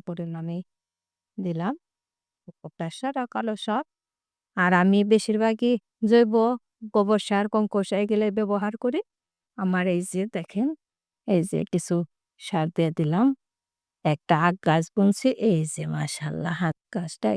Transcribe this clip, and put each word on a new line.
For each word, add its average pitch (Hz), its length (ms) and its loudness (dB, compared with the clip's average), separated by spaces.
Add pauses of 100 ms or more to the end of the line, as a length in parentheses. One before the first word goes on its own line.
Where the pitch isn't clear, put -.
পরিমাণে 170 560 -8 (800)
দিলাম 180 360 -4 (840)
পটাশ 165 400 -10
সার 269 200 -6
আর 254 120 -4
কালো 220 280 -4
সার। 226 260 -4 (760)
আর 180 160 4
আমি 190 300 6
বেশিরভাগই 220 680 2 (300)
জৈব 226 300 6 (580)
গোবর 208 300 2
সার, 202 280 0
কম্পোস্ট 208 400 0
সার 196 120 0
এগুলো 214 300 2
ব্যবহার 208 460 -2
করি। 254 240 -2 (560)
আমার 185 300 0
এই 175 160 2
যে 185 180 -4 (120)
দেখেন, 196 340 -4 (600)
এই 180 160 4
যে 156 220 -4
কিছু 175 300 -2 (460)
সার 160 280 -2
দিয়ে 165 220 0
দিলাম। 165 340 0 (800)
একটা 156 340 2
আখ 175 220 2
গাছ 165 300 2
বুনছি, 202 360 2 (180)
এই 180 200 4
যে 151 220 -8
মাশাআল্লাহ, 156 760 -6
আখ 160 140 -2 (140)
গাছটা 175 460 -4